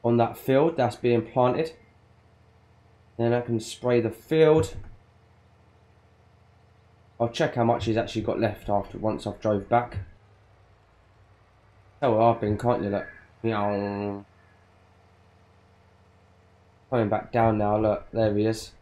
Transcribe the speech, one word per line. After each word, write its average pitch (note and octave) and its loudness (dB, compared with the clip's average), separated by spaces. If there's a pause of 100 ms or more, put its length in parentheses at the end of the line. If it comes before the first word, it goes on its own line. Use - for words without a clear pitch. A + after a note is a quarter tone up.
on A#2+ 4
that A2 2
field C#3+ 2
that's A#2 0
being A#2+ 2
planted. B2 0 (1400)
Then A#2 2
I A#2+ 2
can A#2 -2
spray B2 0
the A2 0
field. D#3 2 (2500)
I'll A#2 0
check - -2
how A#2+ 0
much A#2 0
he's A2 0
actually G#2+ -4
got - -4
left G#2 -4
after, G2+ -2
once G#2+ -6
I've G2+ -8
drove G#2 -2
back. A#2 0 (2000)
Tell B2 2
where A2 4
I've A#2 4
been, G#2 0
can't A#2+ 0
you? G2+ -2
Look. G2 -2 (360)
Meow. G2+ -4 (2750)
Coming A2+ 2
back G#2 -4
down A2+ 2
now, G#2 0
look, G#2+ 0
there G#2+ 0
he G#2 2
is. A2 -4 (100)